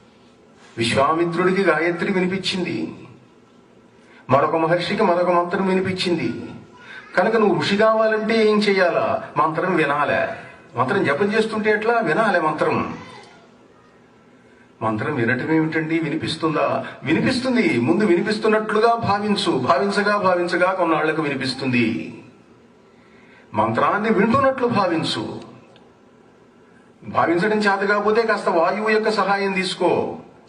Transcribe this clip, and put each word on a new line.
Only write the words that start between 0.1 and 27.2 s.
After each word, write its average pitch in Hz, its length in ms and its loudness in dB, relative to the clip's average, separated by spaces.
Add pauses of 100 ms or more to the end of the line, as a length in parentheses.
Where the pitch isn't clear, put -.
విశ్వామిత్రుడికి 165 840 0
గాయత్రి 170 500 0
వినిపించింది, 185 840 -4 (1300)
మరొక 156 260 4
మహర్షికి 170 480 0
మరొక 180 260 2
మంత్రం 180 380 0
వినిపించింది. 185 680 0 (840)
కనుక 214 180 2
నువ్వు 196 240 2
ఋషి 202 180 0
కావాలంటే 220 760 2
ఏం 214 60 2
చెయ్యాలా? 190 680 0 (140)
మంత్రం 160 380 0
వినాలే. 143 520 0 (520)
మంత్రం 190 240 0
జపం 202 300 0
చేస్తుంటే 220 380 0
ఎట్లా? 214 280 2
వినాలే 190 400 0
మంత్రం. 156 580 -2 (1800)
మంత్రం 113 340 -2
వినటం 131 360 -2
ఏమిటండి? 160 480 0
వినిపిస్తుందా? 151 840 -2 (180)
వినిపిస్తుంది. 220 760 0
ముందు 175 240 2
వినిపిస్తున్నట్లుగా 214 920 2
భావించు. 202 560 -2
భావించగా 202 640 0
భావించగా 180 540 2
కొన్నాళ్లకు 160 500 0
వినిపిస్తుంది. 127 920 -2 (1400)
మంత్రాన్ని 147 560 0
వింటున్నట్లు 247 580 2
భావించు. 170 720 -2 (1600)
భావించడం 175 540 0